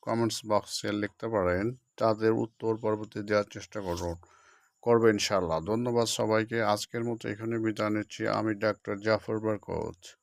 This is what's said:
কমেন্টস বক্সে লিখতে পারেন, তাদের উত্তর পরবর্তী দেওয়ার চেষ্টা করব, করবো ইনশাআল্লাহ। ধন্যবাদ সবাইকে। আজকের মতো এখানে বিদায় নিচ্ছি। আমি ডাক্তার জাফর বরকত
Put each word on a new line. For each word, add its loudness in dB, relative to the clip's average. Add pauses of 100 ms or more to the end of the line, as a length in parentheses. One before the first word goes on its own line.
কমেন্টস 0
বক্সে 0
লিখতে -4
পারেন, 2 (320)
তাদের 4
উত্তর -2
পরবর্তী -4
দেওয়ার 2
চেষ্টা -10
করব, -4 (680)
করবো 4
ইনশাআল্লাহ। 2
ধন্যবাদ 0
সবাইকে। 0
আজকের 0
মতো -4
এখানে -4
বিদায় 0
নিচ্ছি। -4
আমি 0
ডাক্তার -2
জাফর 0
বরকত -4 (240)